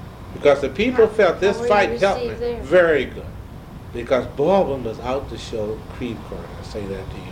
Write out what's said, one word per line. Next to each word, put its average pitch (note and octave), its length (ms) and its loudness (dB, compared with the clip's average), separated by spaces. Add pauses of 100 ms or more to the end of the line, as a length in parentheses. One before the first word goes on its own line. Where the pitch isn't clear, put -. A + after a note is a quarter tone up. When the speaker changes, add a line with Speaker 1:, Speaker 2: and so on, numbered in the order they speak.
(340)
Speaker 1:
because C#3+ 260 4
the C3+ 100 -2
people A#3+ 380 4
Speaker 2:
How, G#3+ 60 0
Speaker 1:
felt F3 260 4
this G3 160 4
Speaker 2:
how A3+ 60 -6
were A#3+ 60 -2
you G#3+ 60 4
Speaker 1:
fight G3 280 2
helped F#3+ 200 4
me. A#3+ 60 -4
Speaker 2:
received A3 140 -6
there? A#3+ 220 -4
Speaker 1:
Very D#3+ 420 6
good, - 200 -10 (680)
because B2 340 0
Baldwin C#3+ 560 2
was A2 160 -6
out C3+ 300 -4
to A#2 80 -10
show A2 400 -6 (160)
Creve A2+ 260 -6 (100)
Coeur, - 80 -10
and - 220 -12
I - 40 -10
say - 180 -10
that F#2+ 280 -8
to - 80 -8
you, G2 140 -12